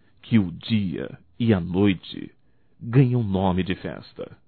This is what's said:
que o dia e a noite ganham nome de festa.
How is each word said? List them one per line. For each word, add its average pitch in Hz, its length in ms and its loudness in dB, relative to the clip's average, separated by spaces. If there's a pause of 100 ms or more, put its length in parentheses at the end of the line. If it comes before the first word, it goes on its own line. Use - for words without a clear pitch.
(220)
que 117 180 2
o 90 120 0
dia 90 680 -4 (180)
e 113 160 2
a 92 60 2
noite 87 760 0 (460)
ganham 123 420 2
nome 95 420 0
de 85 120 -4
festa. - 600 -12 (100)